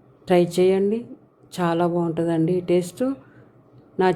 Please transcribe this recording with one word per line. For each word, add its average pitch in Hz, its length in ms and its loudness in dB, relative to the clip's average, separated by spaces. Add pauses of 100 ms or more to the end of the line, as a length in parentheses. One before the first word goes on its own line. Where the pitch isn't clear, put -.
(280)
ట్రై 175 160 4 (140)
చేయండి, 196 440 2 (580)
చాలా 170 280 0
బాగుంటుందండి 170 680 0 (140)
టేస్ట్. 180 340 -2 (960)
నా 185 140 4